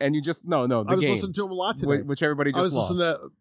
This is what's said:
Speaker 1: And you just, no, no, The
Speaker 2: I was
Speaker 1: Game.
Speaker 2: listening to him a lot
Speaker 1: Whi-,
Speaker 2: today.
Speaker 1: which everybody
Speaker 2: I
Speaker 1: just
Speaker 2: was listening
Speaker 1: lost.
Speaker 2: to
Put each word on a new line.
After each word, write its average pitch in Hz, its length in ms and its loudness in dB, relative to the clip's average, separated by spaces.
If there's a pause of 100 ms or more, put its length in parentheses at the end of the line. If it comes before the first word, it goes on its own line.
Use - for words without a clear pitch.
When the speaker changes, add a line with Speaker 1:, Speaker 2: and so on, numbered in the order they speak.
Speaker 1:
And 139 140 2
you 151 60 0
just, 160 240 -4
no, 151 200 2
no, 120 180 2
The 104 80 0
Speaker 2:
I 190 40 4
was 185 100 2
Speaker 1:
Game. - 80 4
Speaker 2:
listening 190 200 -2
to 202 120 -4
him 190 60 -8
a - 20 -8
lot 185 280 -4
Speaker 1:
Whi-, 143 140 2
Speaker 2:
today. 139 80 -2
Speaker 1:
which 139 180 -4
everybody 143 280 0
Speaker 2:
I - 20 0
Speaker 1:
just 170 240 0
Speaker 2:
was 113 160 4
listening 175 160 0
Speaker 1:
lost. 160 140 -2
Speaker 2:
to 139 80 -16 (120)